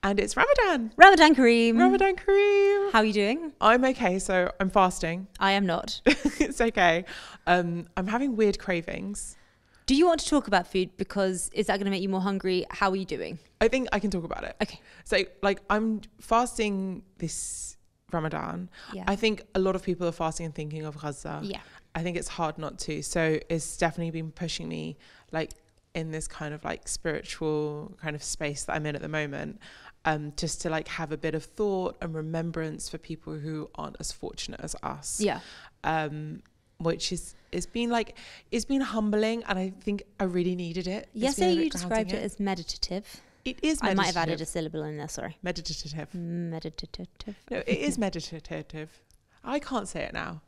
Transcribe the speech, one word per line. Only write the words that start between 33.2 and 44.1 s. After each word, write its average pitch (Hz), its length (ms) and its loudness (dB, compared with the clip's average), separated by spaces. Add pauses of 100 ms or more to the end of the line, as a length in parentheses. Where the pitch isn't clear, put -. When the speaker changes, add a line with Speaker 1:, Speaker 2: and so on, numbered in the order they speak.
Speaker 1:
who 156 360 -8
aren't - 260 -10
as - 100 -6
fortunate - 500 -10
as 156 220 -8
us. - 380 -6
Speaker 2:
Yeah. 185 180 0 (460)
Speaker 1:
Um, 151 560 -4 (360)
which 165 360 -2
is, - 220 -10 (180)
it's 175 120 -4
been, 233 240 -4
like, 233 280 -2 (340)
it's 226 140 -2
been 269 160 0
humbling, 220 680 0
and 196 100 -2
I 190 220 -2
think 202 240 -4 (160)
I 202 60 0
really 180 300 0
needed 175 320 -6
it. 196 260 -6
It's - 0 -
been 214 80 -6
a 240 60 0
Speaker 2:
Yesterday 359 280 2
Speaker 1:
bit 330 80 2
Speaker 2:
you 320 60 0
described 180 240 -4 (160)
Speaker 1:
grounding 190 80 -4
Speaker 2:
it - 60 -4
as 196 140 -6
meditative. 190 840 -6 (240)
Speaker 1:
It - 180 -6
is 302 180 2
Speaker 2:
I 196 120 2
might 190 140 4
have 175 100 0